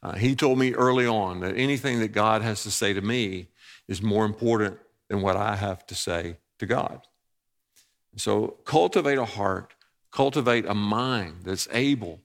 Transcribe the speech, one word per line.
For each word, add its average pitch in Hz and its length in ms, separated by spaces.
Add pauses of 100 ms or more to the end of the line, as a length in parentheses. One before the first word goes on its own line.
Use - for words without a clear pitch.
Uh, - 120
he 120 200
told 131 240
me 131 160
early 127 320
on 98 340
that 92 160
anything 131 440
that 107 120
God 107 280
has 110 220
to 107 80
say 101 240
to 98 80
me 101 460 (400)
is 95 120
more 107 240
important 107 540 (300)
than 101 120
what 95 160
I 104 200
have 98 320
to 95 80
say 85 400 (240)
to 107 60
God. - 400 (1080)
So 107 480
cultivate 147 540
a 123 60
heart, 95 500 (380)
cultivate 127 520
a 101 100
mind 104 680
that's 92 300
able 117 520